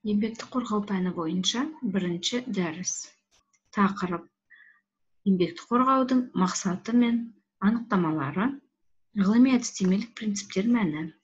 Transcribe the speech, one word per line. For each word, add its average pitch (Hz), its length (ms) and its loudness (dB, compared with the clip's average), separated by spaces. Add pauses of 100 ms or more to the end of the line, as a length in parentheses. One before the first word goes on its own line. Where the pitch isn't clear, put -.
Еңбекті 214 400 -2
қорғау 214 400 -2
пәні 185 240 0
бойынша 180 540 -2 (280)
бірінші 175 440 -2 (100)
дәріс. 180 460 -4 (800)
Тақырып: 185 480 0 (1040)
еңбекті 180 400 0
қорғаудың 262 540 2 (100)
мақсаты 185 640 -2
мен 233 240 4 (400)
анықтамалары, 185 880 0 (720)
ғылыми 240 380 6
әдістемелік 202 580 -2
принциптер 208 600 -2
мәні. 160 260 -2 (200)